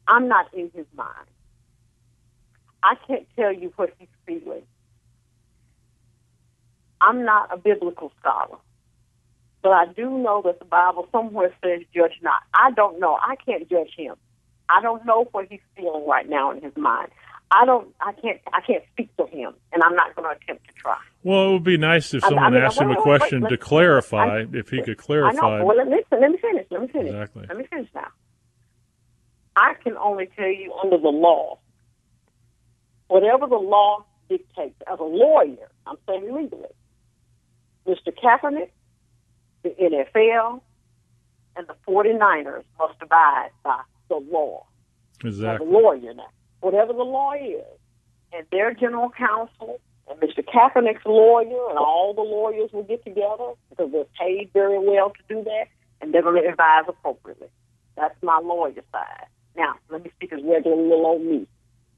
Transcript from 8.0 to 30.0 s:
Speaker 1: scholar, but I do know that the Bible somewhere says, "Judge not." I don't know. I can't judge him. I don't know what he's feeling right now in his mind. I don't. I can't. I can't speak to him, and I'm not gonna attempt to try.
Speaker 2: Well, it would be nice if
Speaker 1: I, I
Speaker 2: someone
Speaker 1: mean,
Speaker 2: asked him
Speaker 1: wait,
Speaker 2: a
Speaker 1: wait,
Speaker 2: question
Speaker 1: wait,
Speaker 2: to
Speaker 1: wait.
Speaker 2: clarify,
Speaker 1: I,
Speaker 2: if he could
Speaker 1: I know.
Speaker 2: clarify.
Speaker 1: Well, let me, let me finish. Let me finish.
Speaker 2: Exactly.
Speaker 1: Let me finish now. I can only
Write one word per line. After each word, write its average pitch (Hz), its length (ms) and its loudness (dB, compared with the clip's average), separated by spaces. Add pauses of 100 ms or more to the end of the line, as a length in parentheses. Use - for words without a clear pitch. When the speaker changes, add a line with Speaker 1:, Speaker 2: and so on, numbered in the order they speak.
Speaker 1:
scholar, 107 380 -4 (1040)
but 190 100 2
I 175 220 6
do 262 240 -8
know 208 280 -2
that 175 140 -2
the - 60 -20
Bible 175 460 0
somewhere 208 420 -2 (100)
says, 175 180 -4 (120)
"Judge 165 280 0
not." 156 200 -2 (120)
I 233 180 4
don't 202 280 0
know. 196 220 0
I 254 140 -4
can't 190 340 -8
judge - 260 -2
him. 135 200 -14 (540)
I 185 120 4
don't 226 240 -4
know 233 260 2
what 196 180 -8
he's 202 100 -20 (160)
feeling 156 320 -8
right 135 200 -2
now 143 240 -2
in - 100 -12
his - 140 -16
mind. - 340 -2 (420)
I 208 140 6
don't. 247 360 0
I 202 120 -8
can't. - 280 -8 (100)
I 196 100 -4
can't 202 220 -4 (100)
speak - 240 -12
to 170 80 -2
him, 127 280 -14 (180)
and 170 120 0
I'm 170 120 2
not 170 200 0
gonna 165 140 -8
attempt - 380 -14
to - 60 -20
try. - 240 -8 (260)
Speaker 2:
Well, 190 260 2
it 190 40 2
would 180 100 0
be 175 140 2
nice 156 360 0
if 123 100 -2
Speaker 1:
I, - 40 4
I - 20 4
Speaker 2:
someone 143 240 2
Speaker 1:
mean, 127 100 6
Speaker 2:
asked 127 160 0
him 135 100 2
Speaker 1:
wait, 127 80 2
Speaker 2:
a - 20 0
Speaker 1:
wait, - 40 0
Speaker 2:
question 139 380 4
Speaker 1:
wait, 113 80 -2
Speaker 2:
to 127 40 -2
Speaker 1:
wait. - 80 -2
Speaker 2:
clarify, 120 760 2
Speaker 1:
I, 110 140 -6
Speaker 2:
if 120 160 -8
he 131 120 -6
could - 80 -8
Speaker 1:
I - 40 -4
know. - 20 -16
Speaker 2:
clarify. 151 680 0
Speaker 1:
Well, 214 140 4
let 262 100 0
me, 320 140 0 (100)
let 269 200 4
me 370 60 -2
finish. 427 320 -4
Let 180 120 -8
me 254 60 -6
finish. 202 220 -6
Speaker 2:
Exactly. 104 380 -10
Speaker 1:
Let 185 100 -12
me 262 120 -12
finish 285 240 -12
now. - 140 -14 (1500)
I 254 180 4 (100)
can 226 140 -6
only 196 380 -4